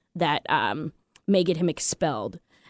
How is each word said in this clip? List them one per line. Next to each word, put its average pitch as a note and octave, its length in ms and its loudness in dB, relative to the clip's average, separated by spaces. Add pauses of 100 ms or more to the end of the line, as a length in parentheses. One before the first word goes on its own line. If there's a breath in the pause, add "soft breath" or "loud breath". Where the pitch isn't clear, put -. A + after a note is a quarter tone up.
(160 soft breath)
that, D#3+ 340 0
um, C#3 440 0 (340)
may F#3+ 160 6
get E3+ 140 0
him E3+ 120 2
expelled. A#2 680 -4 (300 soft breath)